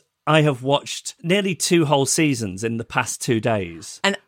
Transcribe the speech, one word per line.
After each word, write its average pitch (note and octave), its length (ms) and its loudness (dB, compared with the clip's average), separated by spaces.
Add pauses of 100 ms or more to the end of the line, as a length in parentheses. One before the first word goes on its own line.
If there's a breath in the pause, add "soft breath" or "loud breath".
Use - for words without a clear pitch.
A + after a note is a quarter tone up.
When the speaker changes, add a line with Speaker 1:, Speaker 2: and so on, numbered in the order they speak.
(260)
Speaker 1:
I D3+ 180 4
have C3 200 0
watched - 580 -2
nearly G3 320 0
two E3+ 300 2
whole C#3+ 220 2
seasons A2+ 580 0
in A2+ 140 -2
the A2+ 80 -8
past - 360 -4
two A#2 200 0
days. F#2+ 640 -4
Speaker 2:
And G3+ 100 0 (120)